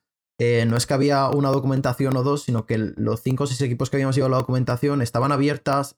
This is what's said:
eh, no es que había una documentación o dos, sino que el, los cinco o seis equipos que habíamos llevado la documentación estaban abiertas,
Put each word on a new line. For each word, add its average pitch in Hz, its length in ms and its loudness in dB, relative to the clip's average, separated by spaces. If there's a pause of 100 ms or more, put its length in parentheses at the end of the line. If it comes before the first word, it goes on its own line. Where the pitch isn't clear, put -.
(400)
eh, 117 280 2
no 113 80 2
es 123 100 0
que - 80 -2
había 139 360 2
una 139 200 2
documentación 135 680 0
o 127 60 0
dos, 143 200 0
sino 113 220 -2
que 123 100 -2
el, 110 220 -2
los 110 240 -2
cinco 131 240 0
o - 20 -2
seis 127 140 -4
equipos 123 280 -2
que 143 80 -2
habíamos 135 180 0
llevado 131 160 2
la 131 80 2
documentación 127 640 0
estaban 123 300 0
abiertas, 139 680 -2